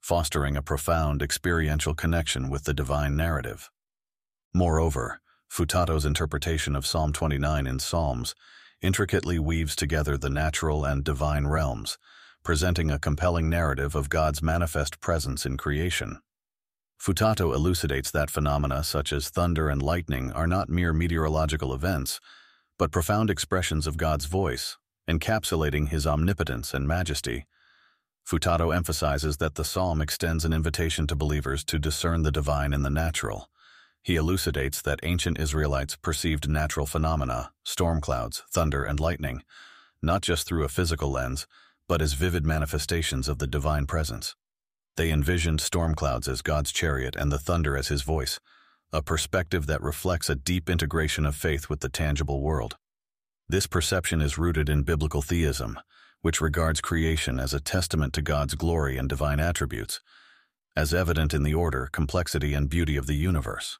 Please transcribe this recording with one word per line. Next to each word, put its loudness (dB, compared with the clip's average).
fostering 2
a -2
profound 0
experiential 0
connection 0
with -4
the 0
divine 0
narrative. -2
Moreover, 2
Futato's 0
interpretation 0
of -2
Psalm 0
twenty-nine 0
in -2
Psalms -2
intricately 2
weaves 0
together 0
the -2
natural 0
and 0
divine 0
realms, -2
presenting 2
a 0
compelling 0
narrative 0
of 0
God's 2
manifest 0
presence -2
in -4
creation. -4
Futato 2
elucidates 0
that 0
phenomena 0
such -2
as -2
thunder 2
and 0
lightning 0
are 0
not 0
mere 2
meteorological 2
events, -2
but 2
profound 2
expressions 0
of -4
God's 0
voice, -2
encapsulating 0
his 0
omnipotence 0
and 0
majesty. -2
Futato 2
emphasizes 0
that -2
the -2
psalm 0
extends -2
an 2
invitation 0
to 0
believers 0
to -2
discern 0
the 4
divine 0
in 2
the 0
natural. -2
He 2
elucidates 0
that 0
ancient 0
Israelites 0
perceived -2
natural 0
phenomena, -2
storm 0
clouds, -4
thunder, 2
and -2
lightning, -2
not 2
just 0
through 2
a 0
physical 0
lens, -4
but 2
as 2
vivid 0
manifestations 0
of -2
the -2
divine 0
presence. -4
They 2
envisioned 2
storm 0
clouds -2
as -6
God's 0
chariot -2
and 0
the 0
thunder 0
as -2
his -2
voice, -2
a 0
perspective -2
that 0
reflects -2
a 2
deep -2
integration 0
of 0
faith -2
with -2
the -4
tangible 0
world. -2
This 2
perception 0
is 0
rooted 0
in 4
biblical 0
theism, 0
which 0
regards 2
creation 0
as -2
a -2
testament 0
to 0
God's 0
glory 2
and -2
divine 0
attributes, -2
as 2
evident 2
in 2
the 2
order, 0
complexity, 0
and 0
beauty 2
of -2
the 0
universe. -2